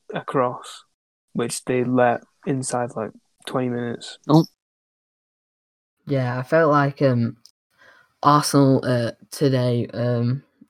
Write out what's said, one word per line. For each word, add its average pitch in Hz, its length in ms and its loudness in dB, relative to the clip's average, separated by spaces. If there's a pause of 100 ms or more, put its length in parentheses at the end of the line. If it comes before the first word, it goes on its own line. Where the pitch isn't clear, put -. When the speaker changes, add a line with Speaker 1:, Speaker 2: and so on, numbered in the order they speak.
(120)
Speaker 1:
a 165 100 -8
cross, - 640 -4 (480)
which - 320 -6
they 127 200 0
let 123 400 2 (220)
inside, 127 480 -4
like, 107 180 -8 (340)
twenty 127 220 -4
minutes. 120 500 -8 (100)
Speaker 2:
Oh. 127 180 4 (1600)
Yeah, 127 320 -2
I 131 40 -4
felt 160 280 2
like, 143 320 0
um, 120 340 0 (880)
Arsenal, 143 600 4
uh, 120 280 -2 (200)
today, 123 560 0
um, 123 560 -2 (260)